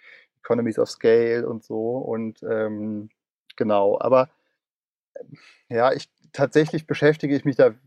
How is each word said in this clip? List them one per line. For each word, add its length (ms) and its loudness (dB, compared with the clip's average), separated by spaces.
Economies 400 -2
of 120 0
Scale 580 2
und 160 -10
so 340 -6
und, 460 -8
ähm, 640 -6
genau. 440 2
Aber, 300 2
äh, 100 -18
ja, 160 4
ich, 180 -10
tatsächlich 540 0
beschäftige 500 0
ich 80 -4
mich 120 -2
da 180 6